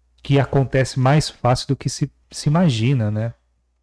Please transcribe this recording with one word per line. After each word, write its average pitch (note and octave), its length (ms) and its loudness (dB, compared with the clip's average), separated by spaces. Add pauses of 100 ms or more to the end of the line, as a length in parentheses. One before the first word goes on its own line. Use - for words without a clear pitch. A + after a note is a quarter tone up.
(220)
que C#3 160 2
acontece C3 640 0
mais C#3+ 280 2
fácil - 400 -2
do C#3 80 0
que - 120 -6
se, - 220 -4 (200)
se - 180 -6
imagina, C3 640 2
né? A2 240 -6 (480)